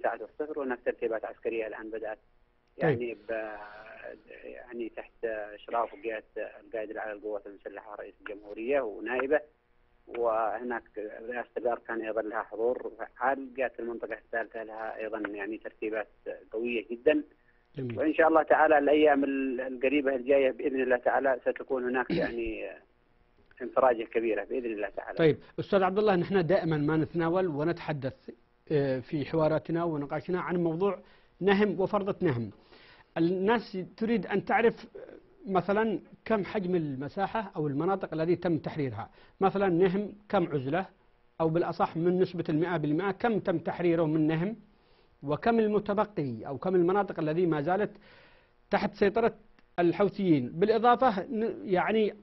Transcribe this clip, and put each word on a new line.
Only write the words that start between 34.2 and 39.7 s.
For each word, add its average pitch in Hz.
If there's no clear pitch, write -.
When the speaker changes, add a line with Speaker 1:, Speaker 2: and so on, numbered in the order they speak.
Speaker 2:
أن 202
تعرف، 226
آه، -
مثلًا 202
كم 214
حجم 180
المساحة 175
أو 151
المناطق 170
التي 160
تم 170
تحريرها، 131
مثلًا 196
نهم 185